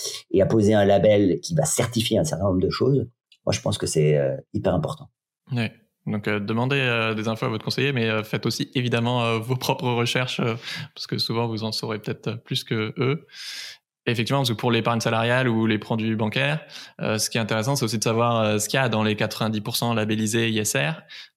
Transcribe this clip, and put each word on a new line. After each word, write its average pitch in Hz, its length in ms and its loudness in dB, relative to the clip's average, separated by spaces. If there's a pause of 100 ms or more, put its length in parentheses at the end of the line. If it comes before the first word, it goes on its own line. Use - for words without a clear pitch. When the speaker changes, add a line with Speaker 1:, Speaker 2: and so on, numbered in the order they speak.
(320)
Speaker 1:
et 95 100 6
apposer 107 320 4
un 101 120 6
label 101 560 6
qui - 120 -8
va 76 120 2
certifier 113 520 0
un 85 60 4
certain 78 220 -2
nombre 92 160 2
de 92 80 2
choses. 131 400 0 (360)
Moi, - 60 0
je 104 80 -2
pense - 180 -2
que 87 80 -4
c'est, 76 320 2
euh, 67 200 0 (160)
hyper 95 200 0
important. 76 360 -4 (420)
Speaker 2:
Ouais. 117 220 -2 (340)
Donc, 107 220 -4
euh, 104 100 0
demandez, 117 400 0
euh, 113 340 0
des 107 140 -4
infos 113 180 -2
à 120 40 -2
votre 110 160 -6
conseiller, 135 260 0
mais, 117 180 0
euh, 107 140 0
faites - 220 -6
aussi - 300 -4
évidemment, 120 480 0
euh, 113 160 0
vos 123 180 -2
propres 127 340 -2
recherches, 120 480 0
euh, 117 160 0 (400)
parce - 100 -12
que - 120 -6
souvent, 117 300 -2
vous 110 160 -4
en 107 100 -4
saurez 110 260 -6
peut-être, - 300 -6
euh, 110 80 -6
plus - 260 -6
que 113 340 -2
eux. 143 300 -2 (800)
Effectivement, 120 320 0
parce 127 100 2
que 110 60 0
pour 123 160 0
l'épargne 117 300 2
salariale 120 460 2
ou 113 200 2
les 110 100 2
produits 110 380 -2
bancaires, 131 500 -2 (360)
euh, 110 180 0
ce - 100 -2
qui - 80 -4
est 113 40 2
intéressant, 110 340 0
c'est 127 100 0
aussi 110 140 -2
de - 40 -4
savoir, 117 360 2
euh, 107 180 2
ce 104 100 -2
qu'il 139 120 0
y - 20 2
a 123 80 2
dans 110 140 2
les 107 120 2
quatre-vingt-dix 107 460 -2
pour 117 140 -8
cent 120 180 0
labellisés 110 560 0
I 110 80 0
S 107 180 -2
R, 147 280 -2 (340)